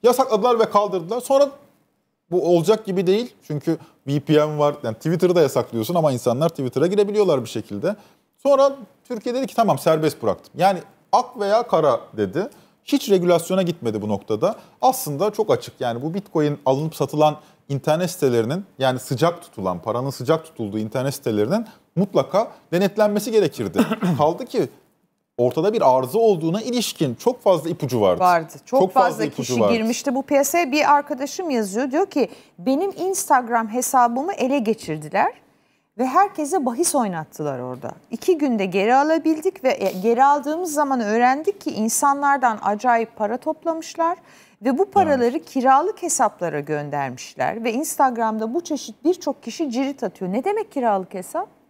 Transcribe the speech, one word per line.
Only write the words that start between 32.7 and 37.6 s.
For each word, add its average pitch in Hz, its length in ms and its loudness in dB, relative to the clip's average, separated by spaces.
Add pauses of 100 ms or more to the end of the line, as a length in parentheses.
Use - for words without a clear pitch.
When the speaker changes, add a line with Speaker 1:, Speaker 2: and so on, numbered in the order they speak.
Speaker 2:
Instagram 254 800 -2
hesabımı 247 640 0
ele 262 260 0
geçirdiler 196 760 -2 (640)
ve 254 80 -2
herkese 320 600 0
bahis 254 280 -2
oynattılar 160 640 -4
orada. 127 320 -10 (200)